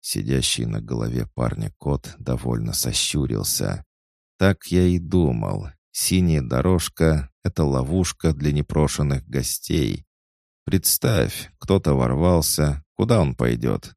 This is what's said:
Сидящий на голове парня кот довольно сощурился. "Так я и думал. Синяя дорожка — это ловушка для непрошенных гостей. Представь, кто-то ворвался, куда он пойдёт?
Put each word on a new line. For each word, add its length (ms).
Сидящий 600
на 160
голове 520
парня 440
кот 420
довольно 540
сощурился. 1120
"Так 300
я 180
и 140
думал. 720
Синяя 500
дорожка — 920
это 200
ловушка 720
для 180
непрошенных 760
гостей. 800
Представь, 920
кто-то 360
ворвался, 920
куда 260
он 140
пойдёт? 600